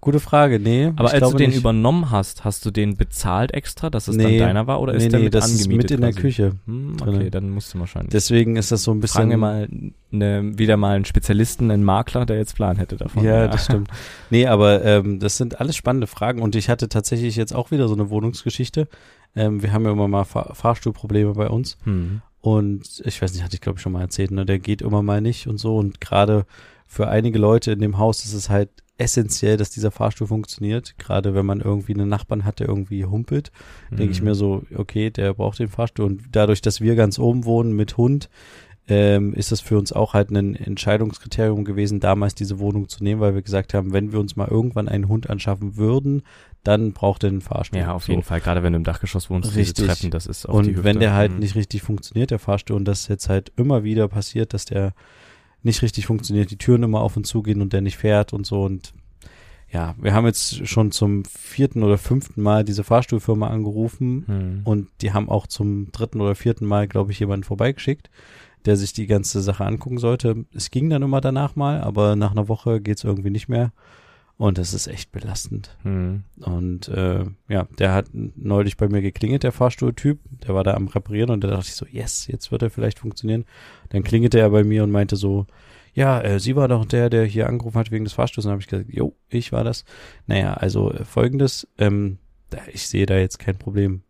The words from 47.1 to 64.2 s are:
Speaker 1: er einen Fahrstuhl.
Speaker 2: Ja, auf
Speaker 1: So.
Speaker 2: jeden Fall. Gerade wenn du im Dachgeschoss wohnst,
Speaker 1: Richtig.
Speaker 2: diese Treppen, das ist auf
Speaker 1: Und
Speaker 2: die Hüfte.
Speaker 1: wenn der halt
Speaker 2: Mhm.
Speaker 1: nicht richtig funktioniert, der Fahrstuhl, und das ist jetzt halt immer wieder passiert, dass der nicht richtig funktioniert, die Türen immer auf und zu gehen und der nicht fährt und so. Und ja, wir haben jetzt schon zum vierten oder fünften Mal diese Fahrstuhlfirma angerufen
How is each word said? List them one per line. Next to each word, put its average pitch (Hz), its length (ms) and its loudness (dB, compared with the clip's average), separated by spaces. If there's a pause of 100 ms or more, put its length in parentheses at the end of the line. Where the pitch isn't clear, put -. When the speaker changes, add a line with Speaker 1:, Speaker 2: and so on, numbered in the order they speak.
Speaker 1:
er 101 60 2
einen 95 100 -2
Fahrstuhl. - 400 -6
Speaker 2:
Ja, 87 140 -2
auf 90 100 -6
Speaker 1:
So. 90 80 -2
Speaker 2:
jeden 87 100 0
Fall. 85 180 -2
Gerade 87 220 0
wenn 87 120 2
du - 20 2
im 82 80 0
Dachgeschoss 85 460 -4
wohnst, 101 260 -2
Speaker 1:
Richtig. 98 180 2
Speaker 2:
diese 104 140 2
Treppen, 87 220 -2
das 82 160 -6
ist - 200 -10
auf - 80 -4
Speaker 1:
Und 104 120 6
Speaker 2:
die 104 60 2
Hüfte. 95 120 -2
Speaker 1:
wenn 104 160 4
der 104 140 4
halt 101 180 4
Speaker 2:
Mhm. 92 80 -4
Speaker 1:
nicht 101 160 -2
richtig 104 260 -2
funktioniert, 113 480 -4
der 113 80 -2
Fahrstuhl, 101 380 -2
und 101 80 -2
das 101 160 0
ist - 80 -12
jetzt - 220 -4
halt 98 260 0
immer 123 280 2
wieder 107 220 2
passiert, 104 480 -4
dass 101 120 -6
der 98 260 -2 (720)
nicht 117 180 0
richtig 113 240 -2
funktioniert, 104 460 0
die 101 80 -14
Türen 120 240 4
immer 110 180 0
auf 110 160 -2
und 104 100 -4
zu 113 160 -4
gehen 104 200 0
und 98 100 -2
der 98 80 2
nicht 98 160 -2
fährt 104 380 2
und 101 120 -4
so. 98 180 -2
Und 95 280 -6 (800)
ja, 85 280 -4
wir 101 160 0
haben 117 120 4
jetzt - 420 -2
schon 107 240 2
zum 101 320 0
vierten - 580 -2
oder 104 160 4
fünften - 440 -2
Mal 104 220 4
diese 104 200 -4
Fahrstuhlfirma 113 640 0
angerufen 113 760 -4